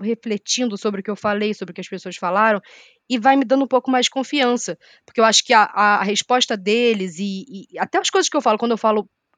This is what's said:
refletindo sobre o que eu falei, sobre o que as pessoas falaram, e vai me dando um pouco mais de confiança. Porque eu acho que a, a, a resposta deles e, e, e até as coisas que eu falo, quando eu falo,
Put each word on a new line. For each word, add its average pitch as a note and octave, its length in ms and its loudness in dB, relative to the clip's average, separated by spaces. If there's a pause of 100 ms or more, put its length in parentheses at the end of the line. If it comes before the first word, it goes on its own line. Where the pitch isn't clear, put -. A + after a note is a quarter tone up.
refletindo A3 800 -4
sobre G3+ 220 -4
o F#3+ 40 -14
que G#3+ 60 -6
eu G3+ 60 -6
falei, G#3 360 -2
sobre F#3+ 200 -10
o - 20 -20
que - 60 -12
as F3+ 80 -14
pessoas F#3 280 -12
falaram, G3+ 440 0 (500)
e B3 80 0
vai C4+ 180 4
me C#4 80 2
dando C4+ 200 2
um A#3 40 -4
pouco B3+ 220 0
mais B3+ 160 2
de - 40 -4
confiança. B3 680 -2 (260)
Porque - 160 -4
eu A3 40 6
acho A3 200 2
que - 80 0
a, A3 120 8
a, G#3 320 2
a - 80 -2
resposta A#3 520 -2
deles G3+ 600 0
e, G3 300 -6
e, F#3+ 240 -18
e F3 60 -12
até G#3 200 -2
as G4+ 120 -2
coisas F#4+ 180 2
que - 80 -4
eu C#4+ 40 2
falo, G#3+ 180 2
quando A#3 120 -2
eu A3+ 80 0
falo, G#3+ 300 0 (300)